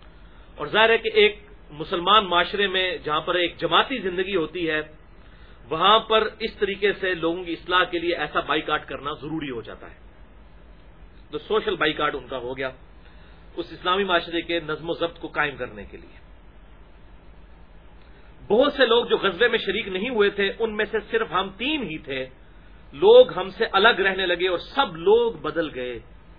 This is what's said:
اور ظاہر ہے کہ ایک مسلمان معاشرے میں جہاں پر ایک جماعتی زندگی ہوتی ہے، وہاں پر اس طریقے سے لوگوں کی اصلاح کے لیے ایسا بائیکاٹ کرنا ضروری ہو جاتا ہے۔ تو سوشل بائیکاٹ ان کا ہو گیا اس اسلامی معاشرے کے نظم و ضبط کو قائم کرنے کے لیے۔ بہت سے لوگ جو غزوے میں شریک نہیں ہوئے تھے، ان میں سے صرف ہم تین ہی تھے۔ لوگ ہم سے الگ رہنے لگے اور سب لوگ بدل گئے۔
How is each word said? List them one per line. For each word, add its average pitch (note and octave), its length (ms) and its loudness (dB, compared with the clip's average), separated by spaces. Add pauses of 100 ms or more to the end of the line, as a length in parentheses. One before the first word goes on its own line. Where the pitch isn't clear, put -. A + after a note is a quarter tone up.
(560)
اور D3 120 -8
ظاہر G#3+ 220 4
ہے A3+ 80 4
کہ A3+ 160 -4
ایک G#3 340 2 (220)
مسلمان F3 560 0
معاشرے F3 420 0
میں F#3 360 -2
جہاں D3+ 180 -2
پر E3+ 140 -2
ایک E3+ 220 -2
جماعتی F3+ 400 0
زندگی F#3+ 380 -4
ہوتی E3 340 -2
ہے، D#3 120 -2 (880)
وہاں F#3+ 300 4
پر A3 280 0 (120)
اس - 200 -6
طریقے G3 340 0
سے F#3+ 200 -2
لوگوں E3+ 300 -4
کی E3+ 100 -6
اصلاح F3+ 300 0
کے F3 160 -4
لیے E3+ 160 -2
ایسا D3+ 240 -4
بائیکاٹ D3+ 480 -2
کرنا C3+ 260 -8
ضروری D3+ 360 -8
ہو A#2 120 -8
جاتا G2+ 300 -16
ہے۔ - 40 -20 (1400)
تو D3+ 60 -8
سوشل G3+ 380 -2
بائیکاٹ D3+ 400 0
ان C3 120 -10
کا C3+ 100 -8
ہو B2 200 -8
گیا C3+ 120 -4 (840)
اس E3+ 160 -8
اسلامی F3+ 320 0
معاشرے E3+ 380 0
کے E3+ 180 -2
نظم D3+ 300 -8
و E3+ 40 -2
ضبط E3+ 260 -6
کو E3 80 -10
قائم D3 300 -4
کرنے G#2 280 -10
کے - 120 -18
لیے۔ - 240 -20 (2250)
بہت B3+ 260 4
سے C4 120 4
لوگ A#3 200 4
جو G#3+ 120 0
غزوے G3 300 2
میں A3+ 100 0
شریک G3+ 300 -4
نہیں F#3+ 220 -4
ہوئے G#3 200 2
تھے، G3 300 -2
ان A3 180 -4
میں G#3+ 80 0
سے A3+ 120 -4 (140)
صرف A3 200 -2
ہم F#3+ 260 -2
تین C#4 260 -4
ہی D#3 140 -8
تھے۔ C#3 280 -8 (680)
لوگ G3+ 400 10
ہم F#3 160 -4
سے A3+ 220 -2
الگ F#3+ 160 6
رہنے F#3+ 380 2
لگے F3 220 0
اور F3+ 100 0
سب - 380 -2
لوگ G#3+ 360 4
بدل D3+ 440 -4
گئے۔ B2 240 -8 (400)